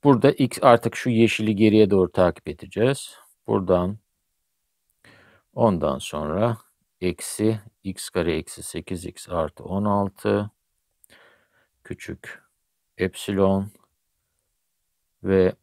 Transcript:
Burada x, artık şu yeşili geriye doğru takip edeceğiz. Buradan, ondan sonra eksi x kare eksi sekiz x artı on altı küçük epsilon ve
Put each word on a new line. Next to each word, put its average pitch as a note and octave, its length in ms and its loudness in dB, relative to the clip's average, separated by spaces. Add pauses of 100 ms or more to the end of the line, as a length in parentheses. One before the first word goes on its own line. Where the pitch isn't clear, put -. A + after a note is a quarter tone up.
Burada C#3 260 6
x, C3 320 -2
artık A#2 340 4
şu - 140 -4
yeşili A2+ 460 2
geriye G#2+ 340 6
doğru F#2+ 220 2
takip F2+ 360 0
edeceğiz. A#2 680 -4 (320)
Buradan, F#2+ 520 0 (1600)
ondan D#2+ 440 0
sonra F2 600 -4 (420)
eksi G#2+ 600 -4 (240)
x - 260 -10
kare E2 260 -2
eksi D#2+ 260 -12
sekiz E2+ 440 -12
x - 220 -18
artı E2 360 -8
on G2 200 -6
altı G2+ 680 -2 (1300)
küçük - 580 -16 (560)
epsilon G2 720 0 (1500)
ve F#2+ 400 2